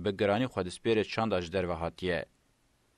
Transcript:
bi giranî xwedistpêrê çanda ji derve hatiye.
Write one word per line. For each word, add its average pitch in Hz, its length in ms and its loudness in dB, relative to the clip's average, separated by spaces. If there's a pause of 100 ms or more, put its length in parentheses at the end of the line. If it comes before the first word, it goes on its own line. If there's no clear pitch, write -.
bi 101 140 0
giranî 107 280 2
xwedistpêrê 101 580 0
çanda 101 380 0
ji 85 120 -6
derve 92 200 0
hatiye. 85 640 -4 (600)